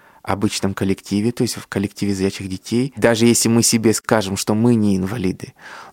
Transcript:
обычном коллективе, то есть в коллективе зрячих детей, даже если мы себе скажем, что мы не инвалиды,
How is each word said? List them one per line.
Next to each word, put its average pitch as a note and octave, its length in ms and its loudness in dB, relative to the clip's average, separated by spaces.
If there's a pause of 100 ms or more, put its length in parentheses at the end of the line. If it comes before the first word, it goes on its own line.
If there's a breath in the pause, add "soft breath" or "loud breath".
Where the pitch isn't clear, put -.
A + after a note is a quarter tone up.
(220 soft breath)
обычном G2 520 -4
коллективе, G2+ 580 -2
то - 100 -4
есть A2+ 140 -2
в - 100 -14
коллективе G2+ 480 -4
зрячих F#2+ 340 -4
детей, A#2 460 -4
даже A#2 300 4
если A#2 240 4
мы A2+ 140 4
себе A2 320 2
скажем, G2 420 -2
что - 180 -2
мы A#2+ 200 4
не G#2 240 2
инвалиды, F#2+ 560 -4 (380 loud breath)